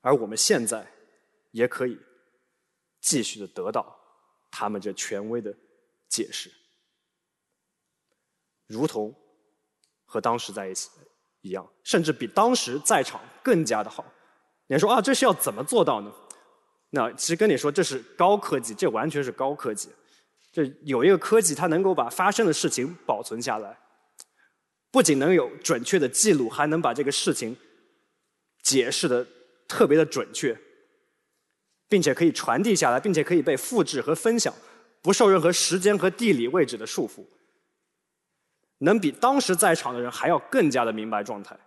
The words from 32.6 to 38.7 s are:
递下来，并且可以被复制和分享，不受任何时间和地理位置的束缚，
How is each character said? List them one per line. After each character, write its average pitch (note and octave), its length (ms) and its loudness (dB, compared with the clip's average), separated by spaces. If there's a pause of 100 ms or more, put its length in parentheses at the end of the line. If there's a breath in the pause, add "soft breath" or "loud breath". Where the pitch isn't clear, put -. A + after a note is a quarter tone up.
递 G#3+ 120 2
下 D3 160 2
来， B2 80 2
并 G3 140 -2
且 D#3+ 100 2
可 E3+ 120 -2
以 E3 80 4
被 D3 120 0
复 F#3 300 0
制 C3+ 160 -6
和 C#3+ 140 -2
分 A#3 260 0
享， C3 140 -4 (480 soft breath)
不 F#3+ 100 2
受 G#3 160 6
任 F#3+ 120 6
何 E3+ 120 4
时 - 260 0
间 G3+ 180 2
和 F3+ 120 2
地 G3+ 240 0
理 A#2+ 160 2
位 D3+ 160 4
置 B2 120 -8
的 G#2+ 100 -12
束 C3 200 -4
缚， G#2 200 -16 (1500)